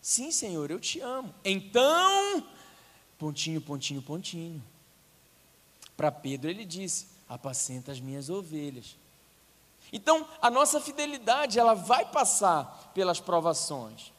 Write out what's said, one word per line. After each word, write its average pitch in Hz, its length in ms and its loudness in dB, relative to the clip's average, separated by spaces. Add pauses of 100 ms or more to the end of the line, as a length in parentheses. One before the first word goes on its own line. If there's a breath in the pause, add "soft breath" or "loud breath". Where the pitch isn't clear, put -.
"Sim, 247 300 0
Senhor, 160 400 -2
eu 226 80 -6
te - 200 -6
amo." 254 320 -8 (120)
"Então," 311 1000 4 (720 loud breath)
pontinho, 156 440 -4
pontinho, 139 420 -8
pontinho. 165 600 -10 (1300)
Pra 151 140 2
Pedro 139 400 -6
ele 208 140 -10
disse: 180 420 -8 (220)
"Apacenta 127 640 -8
as 127 80 -10
minhas 135 280 -10
ovelhas." 156 680 -10 (960 loud breath)
Então, 311 340 2 (160 loud breath)
a 233 80 6
nossa 285 300 4
fidelidade, 269 800 0
ela 233 140 8
vai 208 320 2
passar 185 840 2
pelas 180 280 0
provações. 151 1000 -2